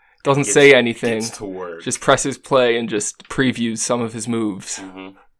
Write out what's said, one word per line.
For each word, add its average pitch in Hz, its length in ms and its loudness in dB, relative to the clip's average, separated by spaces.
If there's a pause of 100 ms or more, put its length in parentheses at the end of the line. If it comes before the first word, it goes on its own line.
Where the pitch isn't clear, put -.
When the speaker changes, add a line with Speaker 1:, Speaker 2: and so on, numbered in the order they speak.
(240)
Speaker 1:
Doesn't 143 200 2
Speaker 2:
Gets, - 100 -4
Speaker 1:
say 143 200 8
anything. 120 460 2
Speaker 2:
gets 110 180 -8
to 110 80 -10
work. 90 380 -12
Speaker 1:
Just - 180 -6
presses 135 380 0
play 123 380 2
and 117 120 -4
just - 400 -6
previews 117 480 -2
some 120 240 -2
of 113 120 -6
his 113 140 -8
moves. 110 520 -6
Speaker 2:
Mm-hmm. 95 380 -18 (220)